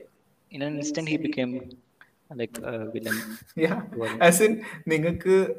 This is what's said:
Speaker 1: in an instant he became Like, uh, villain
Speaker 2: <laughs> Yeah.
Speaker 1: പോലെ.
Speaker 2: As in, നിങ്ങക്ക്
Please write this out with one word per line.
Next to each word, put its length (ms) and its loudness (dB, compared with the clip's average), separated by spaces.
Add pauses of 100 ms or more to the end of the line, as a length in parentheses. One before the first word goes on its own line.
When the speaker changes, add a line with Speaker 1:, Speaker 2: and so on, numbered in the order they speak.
(500)
Speaker 1:
in 120 -8
an 140 -4
instant 320 -4
he 80 0
became 360 -2 (840)
Like, 220 -8
uh, 360 -8
villain 260 -6 (220)
Speaker 2:
<laughs> 240 -2
Yeah. 340 -2
Speaker 1:
പോലെ. 320 6
Speaker 2:
As 160 6
in, 140 2 (280)
നിങ്ങക്ക് 720 4